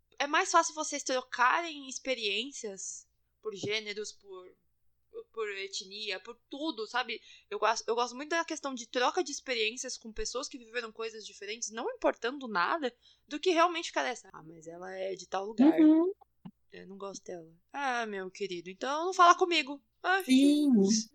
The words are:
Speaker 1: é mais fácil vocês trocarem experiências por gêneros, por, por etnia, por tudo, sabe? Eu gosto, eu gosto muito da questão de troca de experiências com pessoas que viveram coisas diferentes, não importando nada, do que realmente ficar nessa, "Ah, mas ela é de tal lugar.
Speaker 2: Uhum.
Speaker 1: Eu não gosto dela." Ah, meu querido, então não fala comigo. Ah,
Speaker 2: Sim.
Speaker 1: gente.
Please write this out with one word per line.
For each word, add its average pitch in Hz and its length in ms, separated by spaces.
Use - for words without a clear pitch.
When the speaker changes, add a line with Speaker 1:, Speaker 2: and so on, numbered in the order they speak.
Speaker 1:
é 277 80
mais 330 240
fácil 320 240
vocês 294 280
trocarem 269 880
experiências 226 1160
por 214 120
gêneros, 208 580
por, 185 360
por 220 160
etnia, 196 600
por - 180
tudo, 277 380
sabe? 240 340
Eu 208 80
gosto, 220 280
eu 220 80
gosto 240 220
muito 294 140
da 330 140
questão 285 300
de 240 120
troca 285 360
de 277 100
experiências 240 640
com 226 140
pessoas 240 360
que 269 100
viveram 226 340
coisas 220 340
diferentes, 208 440
não 247 200
importando 269 580
nada, 240 440
do 294 100
que 359 120
realmente 339 380
ficar 285 160
nessa, 240 280
"Ah, 156 100
mas 160 240
ela 175 300
é 190 180
de 180 120
tal 190 180
lugar. 240 340
Speaker 2:
Uhum. 320 340
Speaker 1:
Eu 180 140
não 190 100
gosto 196 280
dela." 165 260
Ah, 247 340
meu 190 240
querido, 185 400
então 285 360
não 381 60
fala 349 220
comigo. 320 460
Ah, 370 220
Speaker 2:
Sim. 285 480
Speaker 1:
gente. 214 420